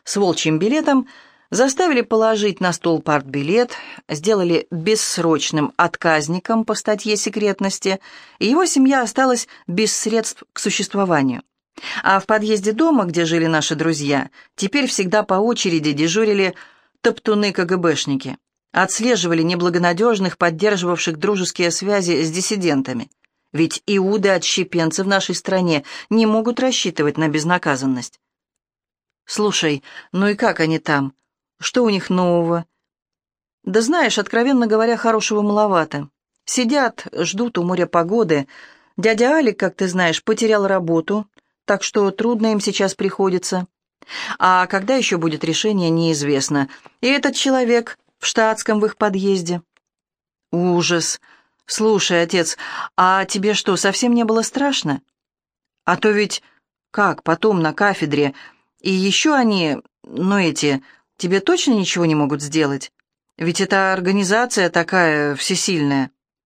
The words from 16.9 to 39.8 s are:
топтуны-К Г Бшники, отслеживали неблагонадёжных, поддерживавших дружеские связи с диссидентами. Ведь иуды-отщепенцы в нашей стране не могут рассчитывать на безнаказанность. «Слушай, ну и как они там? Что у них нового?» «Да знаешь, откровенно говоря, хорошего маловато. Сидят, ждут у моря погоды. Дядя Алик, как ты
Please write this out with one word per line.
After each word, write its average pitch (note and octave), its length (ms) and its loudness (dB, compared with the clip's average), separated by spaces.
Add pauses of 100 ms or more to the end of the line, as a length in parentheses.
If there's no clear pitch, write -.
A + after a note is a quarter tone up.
топтуны-К G#3 640 0
Г F3+ 120 0
Бшники, C#3 600 -2 (340)
отслеживали F#3+ 680 0
неблагонадёжных, F3 960 0
поддерживавших F3 800 0
дружеские F3+ 540 -2
связи F3 520 0
с D#3+ 80 -2
диссидентами. D3+ 760 -2 (420)
Ведь D#3 340 -2
иуды-отщепенцы F#3+ 1160 0
в F#3 40 -6
нашей F#3+ 280 -2
стране F3 500 0 (240)
не A3+ 160 4
могут A3 340 0
рассчитывать E3+ 580 -2
на D#3 120 0
безнаказанность. D3 880 -2 (1080)
«Слушай, F3 580 -2 (280)
ну G3 160 0
и G#3 80 0
как G3+ 240 0
они D#3+ 200 2
там? C#3 340 0 (460)
Что - 240 0
у A3+ 60 2
них G3 200 -2
нового?» E3+ 560 2 (1000)
«Да G3 180 2
знаешь, C4+ 360 2
откровенно A#3+ 500 2
говоря, A3 300 2
хорошего A3 440 0
маловато. F#3+ 680 0 (360)
Сидят, B3+ 680 -2
ждут G3 440 -4
у F3 60 0
моря F3 220 0
погоды. E3+ 640 0 (500)
Дядя A3+ 340 2
Алик, C#4+ 260 2
как F#3+ 180 -2
ты F#3+ 120 -2